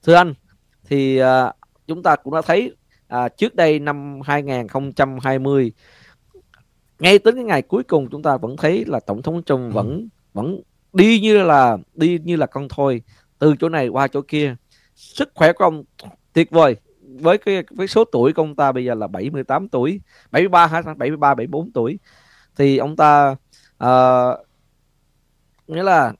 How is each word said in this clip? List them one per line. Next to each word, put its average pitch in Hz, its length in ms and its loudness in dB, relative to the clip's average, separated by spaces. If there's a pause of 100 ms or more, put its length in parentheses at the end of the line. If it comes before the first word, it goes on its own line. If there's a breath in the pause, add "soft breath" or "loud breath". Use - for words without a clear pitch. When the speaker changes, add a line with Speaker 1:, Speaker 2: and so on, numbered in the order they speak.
Speaker 1:
Thưa 165 100 4
anh, 175 200 6 (540)
thì, 135 300 0
à, 127 360 2 (340)
chúng 170 160 -10
ta 160 120 4
cũng 139 180 -12
đã 160 80 -2
thấy 190 340 -2 (320)
À, 123 220 -4
trước - 260 -4
đây 156 240 2
năm 143 460 -8
hai 147 180 -2
nghìn 127 240 -6
không 135 260 -8
trăm 135 300 -2
hai 135 160 0
mươi, 135 320 0 (1300 soft breath)
ngay 190 200 6
tới 226 140 4
cái 254 100 -8
ngày 170 180 0
cuối 226 220 -4
cùng 139 260 -2
chúng 147 140 -14
ta 143 140 0
vẫn 131 200 -8
thấy 190 300 -2
là 131 120 -6
Tổng 104 220 -8
thống 165 220 -6
Trump 123 300 -4
Speaker 2:
Ừ. - 20 -8
Speaker 1:
vẫn, 139 320 -6 (260)
vẫn 165 280 -8 (320)
đi 208 260 4
như 208 240 2
là, 131 340 4 (160)
đi 170 300 0
như 170 120 -4
là 151 100 -2
con 139 240 -12
thoi, 135 320 -2 (380)
từ 151 200 4
chỗ 165 100 -2
này 147 180 -2
qua 135 200 -2
chỗ 143 140 -6
kia. 143 340 -4 (400)
Sức - 400 -10
khỏe 165 180 4
của 180 120 -2
ông 156 180 -2 (500)
tuyệt 165 180 0
vời. 156 240 4 (440)
Với 170 180 2
cái, 196 320 -4
với 190 180 -8
số 226 180 0
tuổi 127 280 0
của 165 80 -2
ông 151 140 -6
ta 139 160 0
bây 127 140 -4
giờ 120 100 -4
là 107 120 -8
bảy 98 220 -8
mươi 143 140 -10
tám 160 260 -6
tuổi, 151 320 -4 (300 soft breath)
bảy 151 100 2
mươi 190 80 0
ba 170 180 6
hả? 165 140 -4
Bảy 151 280 -6
mươi 151 80 -6
ba, 143 180 2
bảy 123 120 -6
mươi - 40 -12
bốn 165 200 -8
tuổi. 135 280 -4 (580 soft breath)
Thì 139 200 2
ông 143 180 -4
ta, 147 400 4 (420 soft breath)
ờ, 127 680 2 (1200)
nghĩa 165 160 -6
là 156 360 2